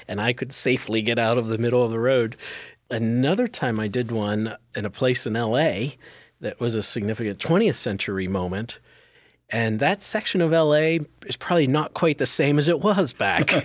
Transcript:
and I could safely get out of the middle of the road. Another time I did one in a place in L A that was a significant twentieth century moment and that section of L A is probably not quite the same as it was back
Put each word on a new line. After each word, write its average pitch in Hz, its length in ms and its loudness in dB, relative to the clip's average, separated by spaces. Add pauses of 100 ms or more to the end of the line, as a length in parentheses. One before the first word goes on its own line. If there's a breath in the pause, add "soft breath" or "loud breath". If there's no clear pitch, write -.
and 101 140 -6
I 117 100 2
could 131 220 -6
safely 117 480 0
get 117 180 0
out 117 180 2
of 113 120 0
the 110 80 0
middle 120 260 2
of 113 80 0
the 113 80 -2
road. 120 380 2 (520 loud breath)
Another 127 600 0
time 113 320 -2
I 107 80 -4
did 117 240 -4
one 107 420 -2 (180)
in 107 120 -6
a 101 40 -6
place 127 380 0
in 110 80 -2
L 117 220 0
A 139 400 0 (420 loud breath)
that - 220 -8
was 120 120 -2
a 110 80 -2
significant 107 600 -4
twentieth 175 340 2
century 98 520 -4
moment 95 520 -4 (720 soft breath)
and 113 300 0
that 170 220 0
section - 400 -2
of 160 120 2
L 156 200 4
A 160 260 2 (260)
is - 120 -6
probably 165 300 2
not 147 260 0
quite 160 240 2
the 135 80 0
same 147 320 2
as 147 100 2
it 165 120 2
was 190 340 2
back - 400 0 (120)